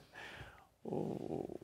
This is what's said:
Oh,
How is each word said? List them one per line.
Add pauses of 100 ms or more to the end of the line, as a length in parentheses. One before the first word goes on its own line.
(880)
Oh, (180)